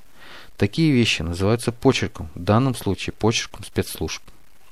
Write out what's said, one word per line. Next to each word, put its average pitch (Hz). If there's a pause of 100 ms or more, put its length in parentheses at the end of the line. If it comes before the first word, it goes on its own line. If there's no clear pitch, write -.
(580)
Такие 156
вещи 117
называются 95
почерком, 101
в 85
данном 113
случае -
почерком -
спецслужб. - (500)